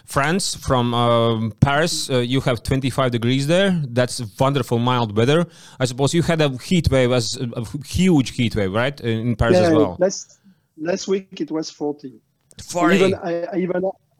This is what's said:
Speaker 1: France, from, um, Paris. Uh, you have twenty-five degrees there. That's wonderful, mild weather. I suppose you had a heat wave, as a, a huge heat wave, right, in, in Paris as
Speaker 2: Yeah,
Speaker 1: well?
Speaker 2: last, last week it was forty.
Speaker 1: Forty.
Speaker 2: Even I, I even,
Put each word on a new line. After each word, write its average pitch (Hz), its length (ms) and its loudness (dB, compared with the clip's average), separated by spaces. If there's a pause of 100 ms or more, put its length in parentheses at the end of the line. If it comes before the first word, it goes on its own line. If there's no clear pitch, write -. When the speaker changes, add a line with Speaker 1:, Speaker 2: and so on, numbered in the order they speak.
Speaker 1:
France, 151 480 -2
from, 120 400 -2
um, 117 680 2
Paris. 147 480 2
Uh, 131 120 0
you 123 220 0
have 123 200 -2
twenty-five 131 480 0
degrees 123 380 0
there. 180 420 2
That's 123 320 -2 (180)
wonderful, 131 380 0
mild 117 400 0
weather. 147 300 2 (320)
I 135 60 0
suppose 127 280 0
you 170 80 4
had 165 180 0
a 143 200 2
heat 175 320 0
wave, 127 200 4
as 120 240 0
a, 123 260 -6
a 110 40 -6 (180)
huge 175 520 2
heat 120 200 0
wave, 95 180 -2
right, 127 280 -2
in, 113 280 -2
in 117 60 0
Paris 120 220 4
as 180 120 4
Speaker 2:
Yeah, 160 60 4
Speaker 1:
well? 147 240 2
Speaker 2:
last, - 360 -2 (440)
last 175 280 -4
week 196 340 -4
it 151 80 -6
was 156 220 -6
forty. 147 420 -8 (480)
Speaker 1:
Forty. 175 360 0
Speaker 2:
Even 190 180 2
I, 170 300 -6
I 190 120 -6
even, 180 260 -2 (360)